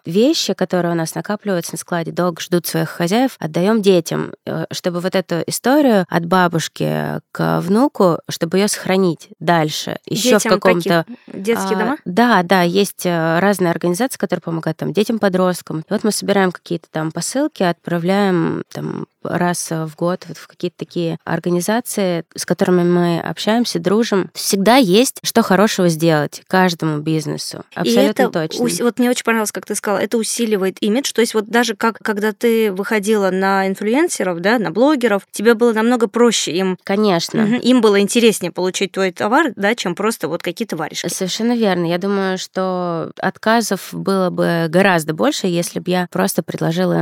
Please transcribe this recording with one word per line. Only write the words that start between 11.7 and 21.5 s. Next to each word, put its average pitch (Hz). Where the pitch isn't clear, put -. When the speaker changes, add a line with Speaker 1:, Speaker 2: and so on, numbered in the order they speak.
Speaker 1:
А, 185
Speaker 2:
дома? 269
Speaker 1:
да, 202
да, 185
есть, 185
э, 165
разные 185
организации, 175
которые 180
помогают 165
там 151
детям, 220
подросткам. 180
И -
вот 226
мы 208
собираем 190
какие-то -
там 160
посылки, 262
отправляем 175
там -
раз -
в 160
год 175
вот -
в -
какие-то -
такие 165
организации, 175